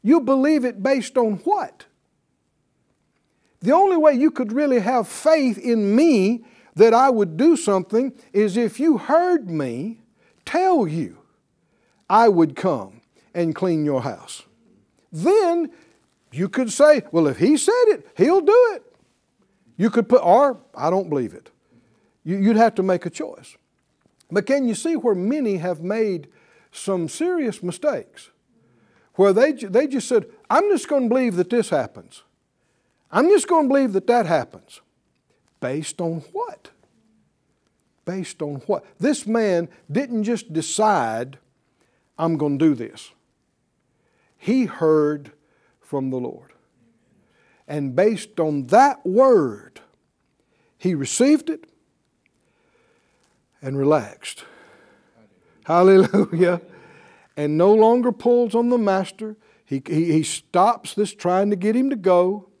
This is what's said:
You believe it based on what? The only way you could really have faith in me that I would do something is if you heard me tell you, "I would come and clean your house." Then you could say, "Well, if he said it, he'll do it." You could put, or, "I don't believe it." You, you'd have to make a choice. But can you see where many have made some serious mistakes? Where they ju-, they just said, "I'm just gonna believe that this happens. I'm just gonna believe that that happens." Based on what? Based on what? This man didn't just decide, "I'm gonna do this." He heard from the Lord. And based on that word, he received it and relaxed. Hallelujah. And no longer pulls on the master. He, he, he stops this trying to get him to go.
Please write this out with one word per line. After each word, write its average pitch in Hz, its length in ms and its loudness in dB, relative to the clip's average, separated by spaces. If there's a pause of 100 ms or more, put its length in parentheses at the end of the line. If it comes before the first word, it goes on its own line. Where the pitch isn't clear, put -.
You 294 180 4
believe 269 440 2
it 240 180 -6
based 262 360 -2
on 220 260 0
what? - 400 -4 (1800)
The 208 120 0
only 370 260 2
way 302 160 4
you 277 160 2
could 226 200 -6
really 262 300 0
have 226 260 -2
faith 285 520 0
in 214 360 0
me 233 500 2 (300)
that 226 200 6
I 262 160 4
would 202 260 -2
do 302 200 4
something 208 560 -2 (200)
is 202 240 0
if 233 240 -2
you 302 160 2
heard 311 540 0
me 151 500 -8 (460)
tell 339 420 0
you, 151 300 -8 (920)
"I 226 200 4
would 165 280 2
come 117 460 -6 (320)
and 170 200 -2
clean 165 300 -2
your 139 160 -2
house." - 440 -12 (720)
Then 339 560 0 (640)
you 175 160 -4
could 226 240 -4
say, 294 400 4
"Well, 160 160 2
if 131 100 -4
he 269 180 2
said 480 300 0
it, - 300 0
he'll 330 240 4
do 440 340 4
it." - 80 -14 (960)
You 208 120 0
could 220 200 0
put, 240 160 4
or, 240 340 4 (160)
"I 143 160 -4
don't 185 180 -2
believe 123 260 -6
it." - 160 -20 (720)
You, 175 120 -6
you'd 208 200 2
have 226 180 4
to 190 80 -2
make 180 240 -2
a 165 40 -8
choice. - 460 -14 (720)
But 202 160 -4
can 269 220 0
you 220 80 -2
see 330 220 -4
where 226 180 0
many 208 440 -4
have 165 240 -8
made 196 440 -4 (460)
some 180 360 -6
serious 320 540 -6
mistakes? 175 680 -8 (840)
Where 196 180 4
they 262 200 4
ju-, 220 160 -10
they 240 180 0
just 262 220 -6
said, 233 180 0 (240)
"I'm 359 180 2
just 370 200 -2
gonna 262 200 0
believe 240 280 0
that 180 140 -2
this 240 200 -2
happens. 117 540 -6 (880)
I'm 254 160 2
just 403 180 2
gonna 311 220 2
believe 269 240 2
that 190 160 -4
that 233 180 2
happens." - 540 -6 (800)
Based 143 400 -8
on 165 320 -6
what? 415 380 -12 (1300)
Based 180 380 -10
on 147 140 -8 (100)
what? - 180 -4 (140)
This 254 300 -2
man 202 400 -2 (220)
didn't 233 340 -4
just 220 280 -6
decide, 135 840 -2 (800)
"I'm 165 180 -2
gonna 143 220 -4
do 151 160 2
this." - 380 -14 (1300)
He 247 220 0
heard 151 680 0 (480)
from 135 300 -8
the 127 80 -6
Lord. - 340 -12 (1120)
And 143 300 -6
based 202 420 -2
on 151 280 -4
that 247 400 2
word, 185 720 2 (960)
he 180 180 -4
received 254 540 0
it 311 160 -10 (2000)
and 139 160 -8
relaxed. 139 640 -4 (1200)
Hallelujah. 180 960 2 (800)
And 151 180 -4
no 185 160 4
longer 226 400 4
pulls 240 420 0
on 240 140 0
the 247 80 0
master. 214 600 -4 (280)
He, 135 220 -8
he, 165 260 -2
he 160 100 2
stops - 720 -2
this 202 220 -6
trying 185 340 -2
to 208 80 -2
get 208 180 -2
him 262 140 -2
to 269 80 -6
go. 185 540 0 (100)